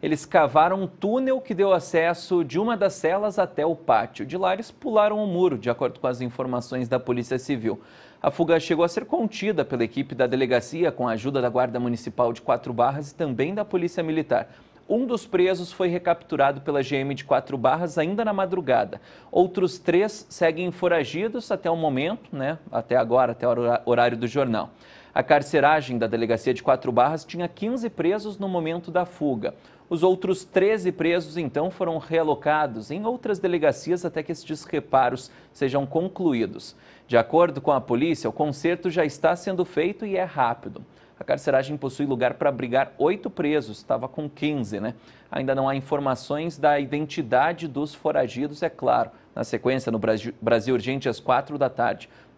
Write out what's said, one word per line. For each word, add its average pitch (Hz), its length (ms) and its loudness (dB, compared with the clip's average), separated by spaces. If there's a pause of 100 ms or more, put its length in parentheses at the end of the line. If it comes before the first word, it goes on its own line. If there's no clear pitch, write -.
eles 151 240 -2
cavaram 165 560 4
um 185 60 -4
túnel 262 520 0
que 240 140 -8
deu 196 180 4
acesso 170 720 2
de 139 140 -4
uma 220 180 0
das 190 180 0
celas 196 440 0
até 180 260 0
o 165 120 0
pátio. - 500 0
De 143 100 -10
lá, 185 160 0
eles 202 200 -4
pularam 214 520 2
o 202 40 -2
muro, 175 320 2
de 117 100 -2
acordo 120 300 -2
com 135 80 -2
as 127 140 -2
informações 123 680 -4
da 123 120 0
Polícia 123 380 -2
Civil. 117 420 -2 (400)
A - 120 2
fuga 165 280 2
chegou 165 240 2
a 170 60 2
ser - 160 -4
contida 208 580 -2
pela 117 200 -2
equipe 131 320 -4
da 127 100 2
delegacia, 131 680 0
com 123 160 -4
a 117 40 0
ajuda 131 280 -2
da 123 100 0
Guarda 120 300 0
Municipal 120 540 0
de - 80 -10
Quatro 123 320 -2
Barras 139 380 0
e - 40 -20
também 143 380 -2
da 208 100 -4
Polícia 175 380 -2
Militar. 160 480 0 (400)
Um 240 160 2
dos 233 220 -4
presos 180 420 2
foi 185 200 -2
recapturado 165 720 0
pela 143 200 0
G 135 140 -2
M 139 180 -2
de 135 120 -10
Quatro 135 320 0
Barras 147 400 0
ainda 190 260 -2
na 214 80 0
madrugada. 175 720 0 (280)
Outros 185 480 2
três 196 520 0
seguem 175 420 0
foragidos 175 800 -2
até 180 180 -2
o 170 60 2
momento, 156 580 -2
né? 143 240 -4 (140)
Até 117 240 -2
agora, 120 380 4
até 120 120 -6
o 123 40 2
hora-, 120 360 2
horário 120 300 4
do 117 120 -4
jornal. 117 420 0 (440)
A 160 80 2
carceragem 143 760 4
da 113 100 0
delegacia 113 460 0
de 120 100 -4
Quatro 131 260 2
Barras 131 360 2
tinha 175 240 -6
quinze 233 400 -4
presos 202 480 -2
no 196 100 -6
momento 170 420 -4
da 175 140 0
fuga. 139 520 -4 (340)
Os 165 140 0
outros 185 420 2
treze 190 480 2
presos, 165 420 0
então, 160 340 -2
foram 165 280 -4
realocados 151 920 0
em 190 160 -6
outras 240 340 -2
delegacias 175 640 0
até 160 180 -4
que 170 80 -8
estes 156 320 -8
reparos 131 640 0 (220)
sejam 139 340 0
concluídos. 160 920 -2 (320)
De 120 80 6
acordo 151 420 4
com 143 140 2
a 127 80 2
polícia, 131 480 0
o - 40 -6
conserto 165 560 -2
já 165 140 2
está 160 320 2
sendo 180 300 -2
feito 202 400 -2
e 196 100 -4
é 185 80 0
rápido. 127 580 -2 (380)
A - 40 -12
carceragem 139 540 0
possui 139 280 -4
lugar 123 300 0
para 147 140 0
abrigar 127 500 -2
oito 196 280 0
presos, 147 500 -2
estava 123 300 -4
com 151 220 -8
quinze, 131 500 -4
né? 107 140 -6 (380)
Ainda 135 240 -2
não 135 120 0
há 135 80 0
informações 143 840 -4
da 147 200 4
identidade 147 880 0
dos 143 280 -6
foragidos, 135 640 -2
é 165 80 -2
claro. 120 400 0 (240)
Na 117 100 -6
sequência, 127 480 -2
no 113 60 -2
Brasil, 110 420 0
Brasil 117 360 2
Urgente, 127 340 -2
às 113 100 -4
quatro 143 380 -2
da 131 140 0
tarde, - 360 -4 (300)